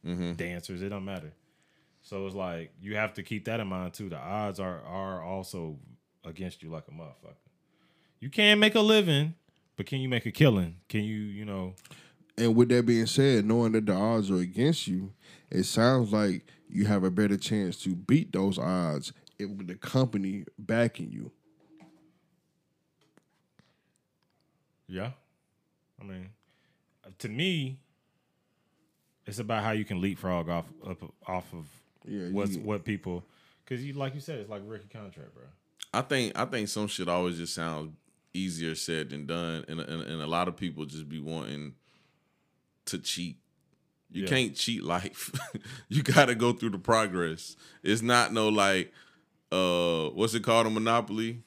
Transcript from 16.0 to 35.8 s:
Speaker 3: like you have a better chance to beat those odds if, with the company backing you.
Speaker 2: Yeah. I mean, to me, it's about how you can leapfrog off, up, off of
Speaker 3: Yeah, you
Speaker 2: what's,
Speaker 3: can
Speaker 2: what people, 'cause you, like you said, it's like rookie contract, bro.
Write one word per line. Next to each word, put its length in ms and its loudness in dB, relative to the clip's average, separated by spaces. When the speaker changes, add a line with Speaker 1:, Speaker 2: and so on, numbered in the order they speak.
Speaker 3:
like 320 2
you 160 0
have 180 4
a 80 2
better 240 4
chance 480 -2
to 100 -2
beat 380 2
those 260 2
odds 540 -2
if, 120 -8
with 180 -10
the 80 -10
company 720 -2
backing 540 0
you. 180 -10
Speaker 2:
Yeah. 240 -8
I 40 -16
mean, 240 -14
to 100 -10
me, 500 -4
it's 140 -12
about 240 -2
how 80 0
you 140 0
can 160 -4
leapfrog 480 -2
off, 160 -2
up, 100 -10
off 260 -6
of 120 -14
Speaker 3:
Yeah, 220 -8
you 60 -4
Speaker 2:
what's, 220 -2
Speaker 3:
can 80 -6
Speaker 2:
what 200 -4
people, 400 -4
'cause 180 -8
you, 100 -10
like 220 -6
you 60 -10
said, 180 -10
it's 100 -12
like 160 -10
rookie 260 -14
contract, 440 -18
bro. 80 -20